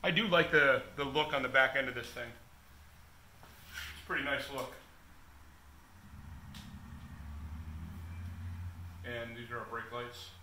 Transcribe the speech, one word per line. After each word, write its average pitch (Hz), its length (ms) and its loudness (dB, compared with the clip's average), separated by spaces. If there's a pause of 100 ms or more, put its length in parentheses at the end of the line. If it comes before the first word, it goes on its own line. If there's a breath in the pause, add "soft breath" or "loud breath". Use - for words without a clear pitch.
I 202 60 6
do 196 160 6
like 170 240 6
the, 139 320 10 (140)
the 143 80 0
look 143 280 2
on 135 120 2
the 127 40 0
back 131 280 8
end 135 120 2
of 123 60 -6
this 117 140 -6
thing. 120 200 -8 (1400)
It's - 320 -10
a - 40 -16
pretty 147 180 0
nice 143 180 0 (100)
look. 123 200 -2 (4000)
And 117 320 -6
these 117 160 -10
are 120 60 -4
our 110 80 -6
brake 113 260 -6
lights. 120 380 -8 (120)